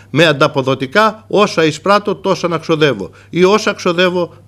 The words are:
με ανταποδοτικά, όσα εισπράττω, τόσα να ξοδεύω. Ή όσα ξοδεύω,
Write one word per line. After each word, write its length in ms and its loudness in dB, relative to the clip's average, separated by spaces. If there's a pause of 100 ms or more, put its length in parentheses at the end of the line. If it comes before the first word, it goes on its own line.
(100)
με 160 2
ανταποδοτικά, 1040 0
όσα 360 0
εισπράττω, 500 0
τόσα 340 -4
να 100 -4
ξοδεύω. 520 -2 (200)
Ή 140 0
όσα 280 2
ξοδεύω, 600 -2 (140)